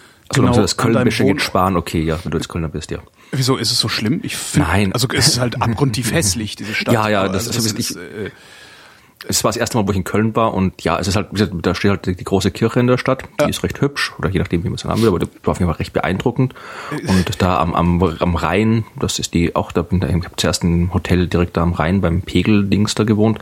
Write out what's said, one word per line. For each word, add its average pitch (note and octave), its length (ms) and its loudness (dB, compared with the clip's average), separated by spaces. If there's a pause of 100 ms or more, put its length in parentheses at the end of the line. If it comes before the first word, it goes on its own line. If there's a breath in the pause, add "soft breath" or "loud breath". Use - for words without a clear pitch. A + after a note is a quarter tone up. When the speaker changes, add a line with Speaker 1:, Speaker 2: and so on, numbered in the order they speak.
(300 loud breath)
Speaker 1:
Also, C3 120 2
Speaker 2:
genau B2 140 6
Speaker 1:
das G#2 240 2
Speaker 2:
an - 60 2
deinem A2+ 80 4
Speaker 1:
Köln-Bashing B2 340 2
Speaker 2:
Wohn- - 80 4
Speaker 1:
jetzt - 80 -4
sparen, F#2 320 0
okay, E2+ 260 0
ja, D#2+ 220 0
wenn - 80 -6
du E2 60 -2
jetzt D2+ 100 -4
Kölner D#2+ 220 -4
bist, D2+ 220 -10
ja. D#2 80 -8 (340 soft breath)
Speaker 2:
Wieso C3 240 0
ist A#2 140 -2
es - 80 0
so - 100 0
schlimm? A2 340 -2
Ich - 120 -6
find, - 320 0
Speaker 1:
Nein. F#2+ 260 2
Speaker 2:
also B2 200 -2
es A#2+ 140 2
ist - 120 2
halt B2 220 -2
Speaker 1:
<laughs> - 0 -
Speaker 2:
abgrundtief A#2 520 0
hässlich, A2+ 420 -2
diese G#2 180 -10
Stadt. A#2 200 0
Speaker 1:
Ja, G#2+ 160 2
ja, G#2 120 2
Speaker 2:
Also F#2+ 120 0
Speaker 1:
das, F#2+ 140 -2
Speaker 2:
das - 100 -4
Speaker 1:
das A2+ 80 0
Speaker 2:
ist, G#2+ 120 -2
Speaker 1:
ist - 200 -6
Speaker 2:
äh, F2 340 -10 (960 loud breath)
Speaker 1:
es - 160 -2
war A#2+ 60 4
das G#2+ 80 -2
erste A#2 200 -2
Mal, G#2+ 80 2
wo G2 60 0
ich G2+ 60 0
in F#2 60 -2
Köln A2 320 0
war A2+ 200 2
und F#2+ 280 -2
ja, E2 140 2
es F2+ 100 -2
ist G2 80 0
halt, G#2 140 -2
wie - 60 -10
gesagt, G2 260 0
da F2+ 140 2
steht G2+ 160 0
halt - 160 -2
die, F#2+ 80 -2
die - 80 -14
große F#2+ 260 0
Kirche - 300 0
in B2 80 2
der B2+ 100 4
Stadt, C3 240 -2 (180)
die D3 40 4
Speaker 2:
Ja. D3 60 2
Speaker 1:
ist - 120 -6
recht - 180 -4
hübsch - 380 -2
oder - 120 -2
je F#2 100 0
nachdem, F2 240 -2
wie - 60 -2
man - 80 -6
es - 60 -12
haben F2 200 -2
will, A2+ 60 6
aber G2 100 2
die - 80 -2 (160)
war - 80 0
auf - 80 -2
jeden F2+ 100 2
Fall E2 80 -2
recht - 160 -6
beeindruckend. G#2 640 0 (360 loud breath)
Speaker 2:
Äh. - 160 -8
Speaker 1:
Und F#2 320 0
da F2+ 200 4
am, E2+ 160 0
am, F2 260 2
am E2+ 340 2
Rhein, G#2 480 2 (140)
das - 220 -2
ist - 160 -4
die, E2 200 2
auch - 180 -2
da F2 100 2
bin F2 160 0
da, D#2 100 -2
ich E2+ 160 0
hab - 140 -14
zuerst - 240 0
im F2 280 2
Hotel F2+ 360 2
direkt F2 280 0
da F2 60 2
am E2+ 120 2
Rhein F2 280 0
beim F2+ 220 0
Pegel-Dings G#2 720 2
da A2 80 2
gewohnt. G#2+ 380 2